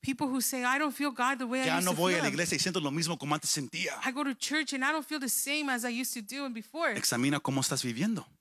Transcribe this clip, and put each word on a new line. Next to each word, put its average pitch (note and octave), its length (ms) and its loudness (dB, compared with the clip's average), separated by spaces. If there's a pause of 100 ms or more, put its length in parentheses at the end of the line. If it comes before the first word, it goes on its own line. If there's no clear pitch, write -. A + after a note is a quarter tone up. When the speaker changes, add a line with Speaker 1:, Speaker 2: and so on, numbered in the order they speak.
Speaker 1:
People C4+ 260 -2
who B3+ 140 0
say, B3 240 -2
"I C4 140 4
don't D4 160 0
feel C#4+ 160 0
God B3+ 260 2
the B3+ 80 -4
way B3+ 160 0
I C4 60 2
Speaker 2:
Ya E3 100 4
Speaker 1:
used F3+ 80 2
Speaker 2:
no F3+ 60 4
Speaker 1:
to D#3+ 60 0
Speaker 2:
voy F3+ 160 4
a - 20 2
Speaker 1:
feel E3+ 80 2
Speaker 2:
la - 60 2
Speaker 1:
him. C3+ 40 -2
Speaker 2:
iglesia D#3+ 220 0
y C#3 40 2
siento F#3 220 0
lo D3 80 0
mismo D#3 300 0
como D3 160 0
antes - 160 0
sentía." D#3+ 520 -2
Speaker 1:
I C4 80 0
go C4+ 120 -2
to C#4 100 0
church C#4+ 400 -2
and C4 100 0
I C#4+ 80 2
don't D#4 160 0
feel D4+ 120 -4
the C4 100 -2
same C#4+ 400 0
as B3 160 0
I B3 40 0
used A#3+ 260 -2
to A#3+ 80 -8
do B3+ 220 -6
and B3 100 -6
before." D4 420 -2
Speaker 2:
Examina C3+ 420 2
cómo C3+ 220 0
estás C3+ 220 0
viviendo. C3+ 420 0 (160)